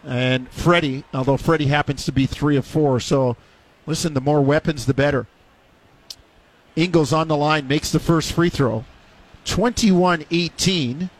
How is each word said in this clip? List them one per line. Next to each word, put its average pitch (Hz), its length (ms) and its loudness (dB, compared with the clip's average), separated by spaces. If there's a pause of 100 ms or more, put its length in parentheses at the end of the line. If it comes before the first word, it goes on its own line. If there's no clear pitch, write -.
And 127 460 -2
Freddie, 156 520 0 (100)
although 131 240 0
Freddie 156 300 0
happens 143 380 0
to 156 80 -4
be 131 140 2
three 147 300 0
of 131 80 0
four. 139 360 0
So, 131 360 0 (500)
listen, 156 280 -4
the 131 60 0
more 147 200 2
weapons, 143 460 2
the 131 80 0
better. 135 320 0 (1500)
Ingles 160 360 2
on 160 140 0
the 156 100 -2
line, 147 300 0
makes 147 240 -2
the 156 80 0
first 160 340 0
free 170 180 0
throw. 113 340 -2 (600)
Twenty-one 180 840 2
eighteen. 170 880 -2